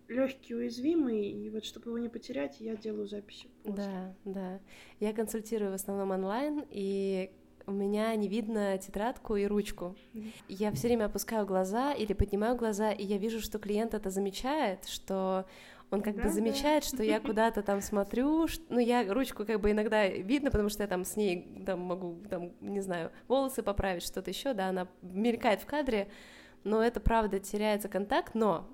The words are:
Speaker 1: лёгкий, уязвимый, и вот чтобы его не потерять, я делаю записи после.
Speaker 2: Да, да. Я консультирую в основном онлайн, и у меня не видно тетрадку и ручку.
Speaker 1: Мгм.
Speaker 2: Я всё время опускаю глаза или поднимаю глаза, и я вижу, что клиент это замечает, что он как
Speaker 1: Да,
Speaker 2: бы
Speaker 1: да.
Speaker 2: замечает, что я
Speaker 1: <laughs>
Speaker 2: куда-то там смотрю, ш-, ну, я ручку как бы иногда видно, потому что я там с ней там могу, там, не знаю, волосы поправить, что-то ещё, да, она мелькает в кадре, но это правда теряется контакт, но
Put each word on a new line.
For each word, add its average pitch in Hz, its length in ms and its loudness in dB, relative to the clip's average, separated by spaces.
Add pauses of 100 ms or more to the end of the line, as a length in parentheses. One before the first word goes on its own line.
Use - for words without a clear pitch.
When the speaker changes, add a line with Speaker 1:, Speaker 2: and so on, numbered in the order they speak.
Speaker 1:
лёгкий, 254 480 0
уязвимый, 240 760 2
и 208 200 -6
вот 214 160 -6
чтобы - 260 -12
его 233 80 -4
не 233 100 -4
потерять, 269 520 -6
я 220 140 -6
делаю 214 320 -4
записи 202 420 -12 (140)
после. 202 120 -4
Speaker 2:
Да, 190 400 -6 (100)
да. 190 340 -6 (400)
Я 214 140 2
консультирую 214 580 -2
в 190 40 -4
основном 196 360 -2
онлайн, 240 580 0
и 196 640 -2 (360)
у 202 40 -6
меня 208 440 2
не 208 120 0
видно 208 500 0
тетрадку 214 580 -4
и 202 100 2
ручку. 202 500 0 (180)
Speaker 1:
Мгм. 220 200 -10 (140)
Speaker 2:
Я 208 240 -2
всё 226 160 -2
время 233 180 4
опускаю 208 400 -2
глаза 196 480 2
или 214 200 -2
поднимаю 208 420 2
глаза, 214 360 2
и 202 140 -2
я 202 120 0
вижу, 220 220 -2
что 214 200 -6
клиент 208 340 0
это 208 160 -4
замечает, 196 760 0
что 190 600 -2 (460)
он 196 100 0
как 208 140 -2
Speaker 1:
Да, 226 80 -2
Speaker 2:
бы 214 60 4
Speaker 1:
да. 202 60 0
Speaker 2:
замечает, 254 480 4
что 226 200 -2
я 214 160 4
Speaker 1:
<laughs> - 0 -
Speaker 2:
куда-то 220 420 2
там 202 200 0
смотрю, 247 680 2
ш-, - 220 -6
ну, 240 100 2
я 240 340 4
ручку 254 320 -2
как 214 160 0
бы 208 100 6
иногда 214 360 4
видно, 254 420 0
потому 208 200 2
что 208 140 -2
я 202 40 0
там 180 160 -2
с - 140 -8
ней 190 480 -2
там 185 160 -2
могу, 180 480 -6
там, 175 320 -6
не 202 200 -4
знаю, 175 300 -4 (160)
волосы 262 340 2
поправить, 196 420 0
что-то - 280 -6
ещё, 269 220 -2
да, 190 160 0
она 185 180 0 (140)
мелькает 214 600 2
в - 40 -14
кадре, 254 420 0 (560)
но 220 180 2
это 233 180 2
правда 214 400 4
теряется 208 500 0
контакт, 202 460 0
но 208 380 2